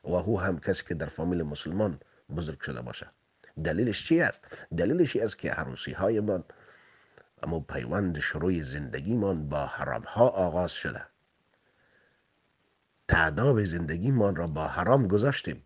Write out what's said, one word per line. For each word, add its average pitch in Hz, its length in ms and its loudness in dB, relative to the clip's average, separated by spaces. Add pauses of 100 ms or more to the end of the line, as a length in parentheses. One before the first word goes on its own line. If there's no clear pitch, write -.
و 85 120 -2
هو 95 220 2
هم 90 220 0
کسی - 280 -2
که 87 60 -4
در 78 120 -4
فامیل 82 380 -2
مسلمان 78 560 -4 (360)
بزرگ 78 260 -6
شده 64 200 -8
باشه. 60 260 -12 (560)
دلیلش 98 420 0
چی 165 160 4
است؟ - 200 -2 (360)
دلیلش 131 380 2
این 110 100 2
است - 140 -4
که 80 120 -4
عروسی - 400 -6
های 101 280 2
من، 101 240 0 (1000)
اما 80 160 -2
پیوند 73 600 -2
شروع 82 420 0
زندگی 71 540 -4
من 90 340 0
با 71 160 -2
حرام 65 360 -6
ها 120 260 4
آغاز 90 440 0
شده. - 300 -6 (2000)
تاداب 101 560 4
زندگی 85 480 0
من 101 240 4
را 85 100 -2
با 78 220 -2
حرام 131 400 4
گذاشتیم. 101 580 0